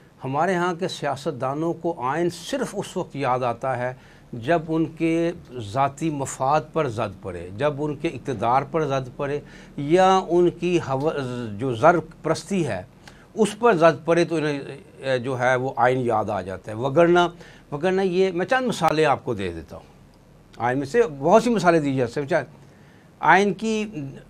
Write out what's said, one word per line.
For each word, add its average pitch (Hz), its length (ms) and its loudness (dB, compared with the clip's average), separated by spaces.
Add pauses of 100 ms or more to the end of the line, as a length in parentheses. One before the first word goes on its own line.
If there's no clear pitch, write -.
(240)
ہمارے 151 320 0
ہاں 175 180 0
کے 175 140 -4
سیاستدانوں 143 880 -4
کو 165 280 -6
آئین 151 280 0
صرف 254 480 -6
اس - 200 -8
وقت - 180 -8
یاد 127 280 0
آتا 123 340 -2
ہے 123 160 -4 (400)
جب 139 340 0
ان 160 180 0
کے 165 460 -2 (220)
ذاتی 135 560 -2
مفاد 139 520 -2 (120)
پر 156 140 0
زد 107 340 -6
پڑے، 87 360 -10
جب 143 200 0
ان 147 180 -4
کے 160 120 -6
اقتدار 127 540 -2 (100)
پر 160 140 0
زد 135 320 -2
پڑے 143 220 -4 (380)
یا 185 520 4
ان 175 200 4
کی 175 300 0 (100)
ہو-، 135 560 -2 (120)
جو 123 180 -2
زر 147 200 6 (280)
پرستی 160 440 -2
ہے 95 160 -6 (500)
اس 202 260 0
پر 233 140 6
زد 160 320 4
پڑے 170 200 4
تو 165 100 -4
انہیں، 147 240 -2 (440)
اے، 131 160 0
جو 123 200 -4
ہے 127 160 4
وہ 131 200 -2
آئین 127 220 4
یاد 110 320 0
آ 101 120 -4
جاتا 92 300 -10
ہے۔ 107 60 -8
وگرنہ، 165 420 4 (520)
وگرنہ 185 300 0
یہ، 190 300 2
میں 175 140 -4
چند 254 220 0
مثالیں 156 380 2
آپ 135 200 0
کو 127 80 -2
دے 95 180 -4
دیتا 82 240 -12
ہوں۔ - 160 -20 (680)
آئین 123 220 -2
میں 139 80 -6
سے 226 140 2 (180)
بہت 185 240 6
سی 233 60 2
مثالیں 175 300 4
دی 143 160 0
جا 127 120 0
سکتی 143 280 -4
ہیں۔ 151 60 2 (800)
آئین 190 340 4
کی، 220 320 -2 (440)